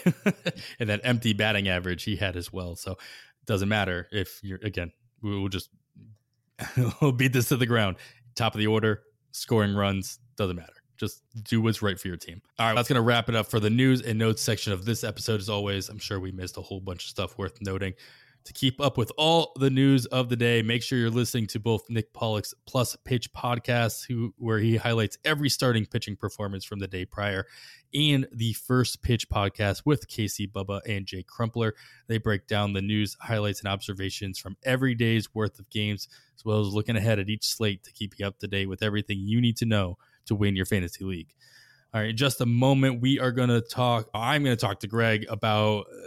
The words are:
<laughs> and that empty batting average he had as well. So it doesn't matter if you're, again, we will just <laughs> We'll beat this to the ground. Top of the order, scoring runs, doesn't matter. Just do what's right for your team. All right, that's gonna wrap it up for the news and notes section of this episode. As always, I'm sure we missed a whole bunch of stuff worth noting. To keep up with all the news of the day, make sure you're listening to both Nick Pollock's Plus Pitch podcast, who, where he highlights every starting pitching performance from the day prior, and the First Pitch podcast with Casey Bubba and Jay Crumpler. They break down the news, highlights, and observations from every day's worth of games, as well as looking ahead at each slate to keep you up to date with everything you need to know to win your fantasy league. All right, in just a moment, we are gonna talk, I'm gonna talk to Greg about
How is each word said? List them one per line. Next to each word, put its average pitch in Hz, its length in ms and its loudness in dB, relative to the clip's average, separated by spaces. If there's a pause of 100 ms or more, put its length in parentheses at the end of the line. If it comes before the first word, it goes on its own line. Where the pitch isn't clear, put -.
<laughs> - 760 -2
and 113 100 -2
that 104 160 0
empty 117 300 2
batting 101 340 2
average 90 360 -2
he 104 120 -2
had 92 200 -2
as 87 160 -8
well. 90 240 -8
So - 160 -10
it - 540 -18
doesn't 98 220 0
matter 92 440 0
if 98 300 -4
you're, 95 200 -10
again, 92 300 -6 (300)
we 101 160 -4
will 98 120 -2
just 92 180 -6 (1000)
<laughs> 123 320 0
We'll 143 120 4
beat 127 200 2
this 123 160 2
to 139 80 4
the 120 100 2
ground. 107 300 2 (380)
Top 113 200 0
of 107 40 -4
the 107 80 2
order, 107 360 2 (300)
scoring 104 420 2
runs, 98 440 0 (180)
doesn't 92 200 -2
matter. 82 160 -14 (240)
Just - 260 -8 (220)
do 113 180 2
what's 110 180 2
right 98 180 -2
for 95 100 -10
your 87 100 -8
team. 85 240 -16 (160)
All 113 80 2
right, 110 80 4
that's 120 140 2
gonna 131 120 4
wrap 117 280 4
it 117 60 0
up 107 120 2
for 117 120 0
the 104 120 4
news 127 320 4
and 110 160 -2
notes 110 240 2
section 107 300 -2
of 92 120 -4
this 113 180 -2
episode. 107 380 -2
As 98 80 -8
always, 101 400 -2
I'm 104 100 -14
sure 98 220 -6
we 95 100 -8
missed 90 280 -10
a 92 40 -12
whole 95 180 -8
bunch 95 240 -10
of - 60 -12
stuff - 280 -6
worth 95 220 -6
noting. 95 340 -4 (500)
To - 100 -20
keep 131 260 -2
up 143 160 2
with 117 220 0
all 156 380 4
the 135 120 2
news 135 380 6
of 127 240 0
the 120 60 2
day, 117 260 4
make 117 200 0
sure 131 160 -2
you're 117 120 4
listening 117 380 0
to 110 120 -6
both 110 300 0
Nick 110 240 -2
Pollock's 110 400 -4 (120)
Plus - 380 0
Pitch 123 300 -2
podcast, 120 760 -2
who, 117 300 -4
where 113 200 0
he 113 180 4
highlights 113 500 0
every 147 240 2
starting 117 340 2
pitching 107 320 -6
performance 101 480 -6
from 101 140 -10
the 95 100 -6
day 92 160 -6
prior, 98 420 -4 (460)
and 143 400 2
the 113 220 -4
First - 480 0
Pitch - 260 0
podcast 101 560 0
with 147 240 0
Casey 104 380 -4
Bubba 98 420 -6
and 98 160 -4
Jay 92 180 -10
Crumpler. 113 520 -2 (340)
They 113 80 0
break 104 300 0
down 104 260 0
the 98 80 -2
news, 104 400 0
highlights, 104 400 -2
and 101 80 -6
observations 98 720 -6
from 95 240 -12
every 131 320 2
day's 113 400 0
worth 107 240 -2
of - 100 -20
games, 104 400 -4 (260)
as - 80 -20
well 107 180 2
as 104 80 2
looking 107 280 0
ahead 107 220 2
at 98 100 -2
each 107 160 -4
slate 104 400 -2
to - 80 -20
keep - 260 -10
you 101 80 -2
up 98 120 -6
to 101 100 -8
date 98 220 -2
with 92 120 -4
everything 104 380 -2
you 110 220 2
need 117 160 2
to 120 80 0
know 98 320 2 (260)
to 113 100 -2
win 101 220 2
your 92 80 0
fantasy 95 400 -2
league. 90 300 -8 (580)
All 110 80 -2
right, 107 100 -2
in 113 60 -4
just 131 240 0
a 127 60 2
moment, 127 540 4
we 131 180 2
are 127 140 0
gonna 120 280 4
talk, 120 540 0
I'm 135 300 0
gonna 127 100 4
talk 101 260 0
to 104 60 -8
Greg 110 420 2
about 107 580 2 (200)